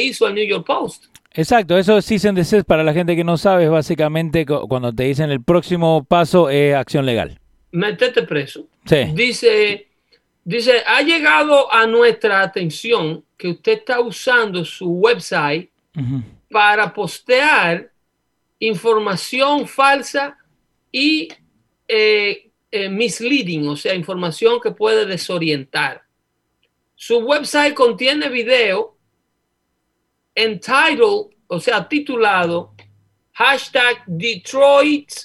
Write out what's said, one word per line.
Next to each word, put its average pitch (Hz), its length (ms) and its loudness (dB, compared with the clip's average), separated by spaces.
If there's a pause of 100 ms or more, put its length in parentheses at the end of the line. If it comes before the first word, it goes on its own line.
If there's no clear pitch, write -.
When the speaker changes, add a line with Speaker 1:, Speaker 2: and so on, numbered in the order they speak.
Speaker 1:
hizo 226 240 0
al 202 80 -4
New 214 100 -2
York 190 220 -4
Post. 285 380 -6 (280)
Speaker 2:
Exacto, 175 440 2
eso 196 240 4
cease 208 280 0
and 190 80 0
desist, 185 300 2
para 156 160 4
la 156 100 2
gente 170 220 0
que 170 80 0
no 170 140 0
sabe, 180 280 2
es 151 40 2
básicamente 156 760 0
cu-, 143 240 -4
cuando 123 240 -2
te 120 100 -4
dicen 139 280 -2
el 131 120 -4
próximo 165 600 2
paso 175 440 4
es 143 260 2
acción 135 300 -2
legal. 113 340 -2 (320)
Speaker 1:
Meterte 208 520 -2
preso. 147 440 -8 (180)
Speaker 2:
Sí. 143 280 2
Speaker 1:
Dice, 214 760 0 (580)
dice, 233 420 2
"Ha 247 140 2
llegado 302 720 2
a 226 140 4
nuestra 226 540 2
atención 190 840 -4 (140)
que 180 120 -6
usted 220 300 -2
está 247 200 -4
usando 220 640 -2
su - 260 -10
website 175 800 -2 (280)
Speaker 2:
Ujú. 131 260 -6 (260)
Speaker 1:
para 208 440 2
postear 208 960 0 (720)
información 220 1080 0
falsa 277 720 0 (520)
y, 302 380 -2 (600)
eh, 214 600 0 (220)
eh, 196 180 -6
misleading, 196 800 -2
o 147 80 -4
sea, 190 180 -4
información 185 680 -4
que 214 100 -4
puede 214 340 0
desorientar. 151 1000 -6 (920)
Su - 240 -2
website 294 540 0
contiene 262 560 0
video 233 640 0 (1400)
entitled, 226 920 0 (200)
o 175 120 -6
sea, 226 280 -2
titulado 208 840 -2 (600)
hashtag 247 720 0
Detroit 277 1040 0 (160)